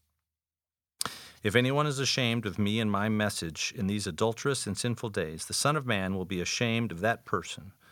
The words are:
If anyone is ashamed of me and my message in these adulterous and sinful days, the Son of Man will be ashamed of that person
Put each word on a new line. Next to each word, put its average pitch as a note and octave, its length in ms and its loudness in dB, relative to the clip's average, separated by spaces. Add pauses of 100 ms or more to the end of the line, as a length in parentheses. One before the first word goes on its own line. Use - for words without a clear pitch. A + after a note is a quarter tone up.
(1400)
If G#2+ 140 4
anyone C#3 300 4
is C3+ 120 -2
ashamed A#2+ 460 2
of F#2+ 140 -4
me G#2+ 220 2
and G#2+ 100 2
my G2+ 180 2
message G2+ 640 0
in F#2+ 120 -2
these G2+ 200 0
adulterous A2+ 600 0
and G2+ 100 -4
sinful A#2+ 340 -2
days, E2 360 -4
the G#2+ 80 -8
Son C#3+ 220 2
of C3 100 -4
Man G2 280 0
will F#2 120 -2
be F2+ 140 -2
ashamed A#2 520 0
of E2+ 80 -8
that A2 240 0
person F#2 480 -6 (200)